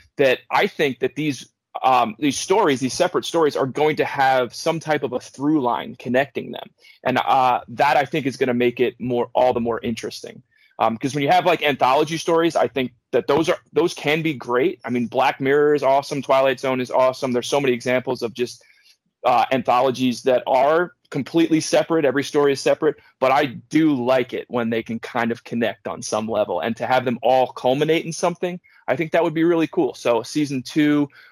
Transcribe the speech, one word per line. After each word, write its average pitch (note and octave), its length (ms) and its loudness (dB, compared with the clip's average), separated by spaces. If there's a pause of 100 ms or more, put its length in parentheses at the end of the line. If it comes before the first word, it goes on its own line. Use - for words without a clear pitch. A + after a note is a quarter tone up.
(160)
that C3+ 220 4 (120)
I D3 160 2
think D3 340 -2
that C3 140 -2
these, D3 320 -4 (360)
um, B2 360 2
these C#3 200 -2
stories, F3+ 420 2
these C3 120 -4
separate E3+ 320 0
stories, D#3+ 320 0
are C3+ 100 0
going D3 300 0
to D3 80 0
have C3 500 0
some D#3+ 240 -4
type D3+ 240 -2
of B2+ 120 -4
a E3 60 -6
through D3 420 -2
line A#2+ 360 -4
connecting A#2+ 540 -4
them. - 160 -12 (340)
And, B2+ 160 0
uh, B2+ 500 2
that, C#3+ 280 0
I D3 80 2
think, C#3 220 -4
is C3 100 -4
gonna B2 180 0
make A#2+ 240 0
it A#2+ 220 -2
more, A#2+ 340 -4
all B2+ 200 4
the B2 60 -2
more A#2 200 -4
interesting. - 640 -10 (360)
Um, A2+ 200 0
'cause C3+ 160 -4
when D3 100 -4
you C#3+ 60 2
have, F3 160 4
like, E3+ 160 2
anthology D3 560 2
stories, E3 380 0
I B2 120 2
think C3 240 -6 (200)
that B2 140 0
those D3 220 2
are, F3 80 0 (160)
those E3+ 220 2
can D3+ 260 -2
be D#3 140 -2
great. B2 500 -2
I A#2+ 60 -6
mean, A#2+ 160 -2
Black C3 340 0
Mirror D3 340 2
is C#3 80 0
awesome. C3+ 380 0
Twilight C3+ 400 2
Zone C3 200 -2
is B2 100 -6
awesome. C3 420 0
There's A#2+ 160 -2
so C#3+ 120 0
many C3+ 120 2
examples B2 500 -2
of A2+ 120 -6
just, - 280 -6 (640)
uh, A#2+ 260 4
anthologies B2+ 760 0
that B2 220 4
are D3+ 460 2 (180)
completely D#3+ 500 0
separate. D#3+ 440 0
Every C3+ 200 0
story C#3+ 280 2
is C3+ 80 -6
separate, D3 360 0 (240)
but C3 100 4
I D3 160 4
do D3 480 0
like B2+ 380 0
it - 160 -6
when A#2 220 -2
they A2+ 120 -2
can A2+ 160 -8
kind A#2 320 -4
of A2+ 140 -8
connect A#2 420 -4
on F2+ 160 -10
some A2 260 -4
level, G2+ 320 -2
and A2+ 160 -4
to A#2+ 100 -6
have B2+ 180 2
them A#2+ 180 -4
all B2+ 260 4
culminate D3+ 560 0
in E3 80 -8
something, F3 460 -4 (300)
I B2+ 80 0
think D#3+ 160 -4
that E3 100 2
would E3+ 120 -2
be D#3+ 100 0
really E3 240 2
cool. - 260 -2
So A#2 280 0
season C#3 400 -4
two, D3 460 0 (220)